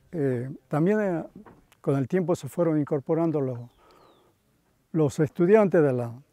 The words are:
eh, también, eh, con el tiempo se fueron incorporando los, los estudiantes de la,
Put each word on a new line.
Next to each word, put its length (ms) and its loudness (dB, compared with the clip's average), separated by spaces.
eh, 380 -4
también, 340 0
eh, 220 -2
con 140 0
el 120 -2
tiempo 260 0
se 140 -6
fueron 320 0
incorporando 600 -2
los, 160 -6
los 280 0
estudiantes 640 4
de 100 2
la, 220 -4